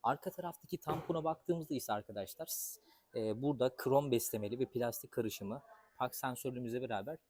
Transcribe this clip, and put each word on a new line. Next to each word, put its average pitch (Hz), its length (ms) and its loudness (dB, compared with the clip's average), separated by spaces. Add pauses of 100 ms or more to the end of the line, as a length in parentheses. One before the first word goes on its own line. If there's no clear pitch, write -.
Arka 147 280 2
taraftaki - 500 -6
tampona 160 440 0
baktığımızda 160 500 0
ise 120 180 0
arkadaşlar, 104 540 -4
s-, - 340 -6 (340)
e, 110 280 0
burada 131 340 4
krom 139 340 4
beslemeli 110 480 2
ve 131 80 4
plastik 120 460 -2
karışımı 110 500 -2 (340)
park 127 200 -2
sensörlüğümüzle 123 640 -4
beraber 117 360 -4 (120)